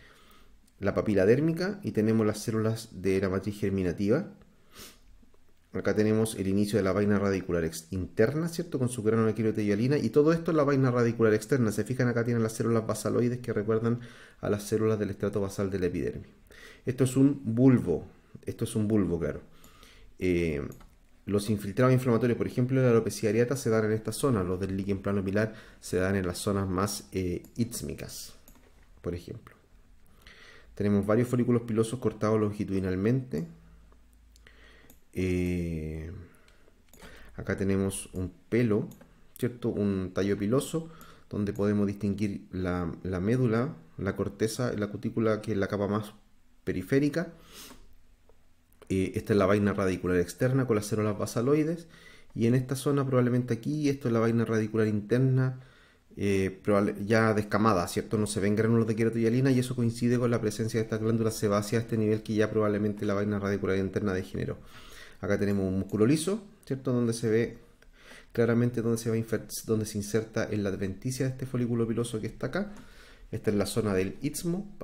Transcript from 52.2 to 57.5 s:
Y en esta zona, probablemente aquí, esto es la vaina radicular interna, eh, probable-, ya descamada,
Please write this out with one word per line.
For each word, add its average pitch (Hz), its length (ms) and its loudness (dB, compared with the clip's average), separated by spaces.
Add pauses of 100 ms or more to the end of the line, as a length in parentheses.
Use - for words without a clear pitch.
Y 113 140 0
en 120 80 4
esta 135 200 0
zona, 139 300 0
probablemente 123 480 2
aquí, 143 360 -2
esto 135 180 -2
es 113 60 2
la 113 60 4
vaina 117 260 2
radicular 110 420 2
interna, 127 720 2 (580)
eh, 98 460 0
probable-, 101 320 2 (100)
ya 110 280 4
descamada, 104 540 2